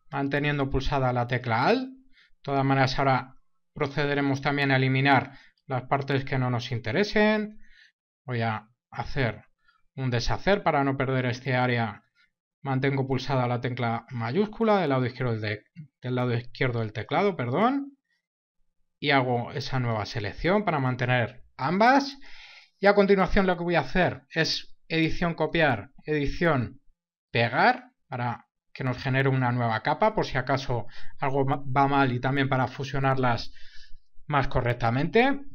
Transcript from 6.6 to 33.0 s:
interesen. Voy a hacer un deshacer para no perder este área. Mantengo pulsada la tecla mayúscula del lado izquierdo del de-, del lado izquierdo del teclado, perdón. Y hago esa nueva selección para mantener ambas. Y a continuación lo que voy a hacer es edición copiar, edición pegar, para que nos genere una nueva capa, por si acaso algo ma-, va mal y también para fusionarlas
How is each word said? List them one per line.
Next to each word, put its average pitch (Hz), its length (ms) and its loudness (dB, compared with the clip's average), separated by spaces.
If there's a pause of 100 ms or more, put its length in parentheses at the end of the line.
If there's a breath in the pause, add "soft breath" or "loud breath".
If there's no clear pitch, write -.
interesen. 208 880 0 (640 soft breath)
Voy 123 160 -4
a 113 280 -2 (220)
hacer 117 540 -4 (520)
un 131 140 -4
deshacer 120 540 0
para 151 180 2
no 135 140 0
perder 131 300 0
este 123 280 -2
área. 120 480 0 (600)
Mantengo 139 440 0
pulsada 127 400 -2
la 123 140 -2
tecla 120 500 -4
mayúscula 196 680 0
del 156 100 0
lado 131 160 2
izquierdo 123 260 -4
del 110 80 -4
de-, 107 240 -6 (380)
del 127 140 -4
lado 123 180 0
izquierdo 117 460 -2
del 107 120 -4
teclado, 165 440 -2
perdón. 202 600 -2 (1040)
Y 143 120 -2
hago 127 420 0
esa 131 280 -4
nueva 113 240 -2
selección 147 600 -2
para 160 160 0
mantener 123 640 -2 (120)
ambas. 226 640 2 (640 loud breath)
Y 190 60 2
a 202 80 6
continuación 196 520 4
lo 180 100 2
que 170 80 -6
voy 170 120 2
a 156 40 4
hacer 151 500 0
es - 460 -2 (120)
edición 165 460 0
copiar, 156 580 0 (120)
edición 147 760 0 (500)
pegar, 151 600 2 (180)
para 120 400 -6 (240)
que - 120 -8
nos - 140 -2
genere 135 300 0
una 131 240 2
nueva 120 300 0
capa, 214 320 2
por - 120 0
si - 100 -4
acaso 127 500 -2 (320 loud breath)
algo 135 260 0
ma-, 143 200 0
va 139 240 2
mal 139 240 4
y 123 80 -2
también 135 280 0
para 131 180 2
fusionarlas 131 840 0 (760 soft breath)